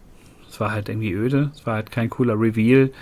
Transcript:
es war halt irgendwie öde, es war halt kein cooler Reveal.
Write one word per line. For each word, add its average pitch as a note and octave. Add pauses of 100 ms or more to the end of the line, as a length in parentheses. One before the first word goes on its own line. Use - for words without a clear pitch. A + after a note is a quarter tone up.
(520)
es -
war G#2
halt G#2+
irgendwie G#2+
öde, C#3
es -
war A2+
halt G#2+
kein A#2
cooler A#2+
Reveal. A2+ (100)